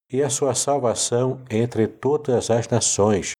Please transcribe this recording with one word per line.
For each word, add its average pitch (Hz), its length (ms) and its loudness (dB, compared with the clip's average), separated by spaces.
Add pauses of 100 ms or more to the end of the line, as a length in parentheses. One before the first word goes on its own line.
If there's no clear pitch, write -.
(120)
e 131 100 0
a 143 80 0
sua 131 240 0
salvação 131 960 0
entre 113 380 0
todas 131 640 0
as 113 160 0
nações. 104 720 2